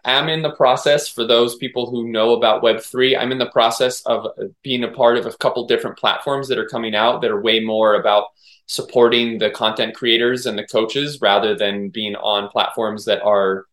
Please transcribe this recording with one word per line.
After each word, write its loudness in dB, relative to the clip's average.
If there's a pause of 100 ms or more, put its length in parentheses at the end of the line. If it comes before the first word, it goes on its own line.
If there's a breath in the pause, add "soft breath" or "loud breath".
am 0
in -4
the -4
process, 2
for -4
those 2
people -6
who -6
know 2
about 2
Web 2
three, 0
I'm -2
in -4
the -4
process 0
of -2 (360)
being -4
a -6
part 4
of -4
a -8
couple -2
different -2
platforms -2
that -2
are -6
coming -6
out 2
that 0
are -2
way 2
more 2
about 2 (400 soft breath)
supporting 2
the 0
content -2
creators 0
and -4
the -8
coaches -2
rather 2
than -4
being -8
on -2
platforms -4
that 0
are 0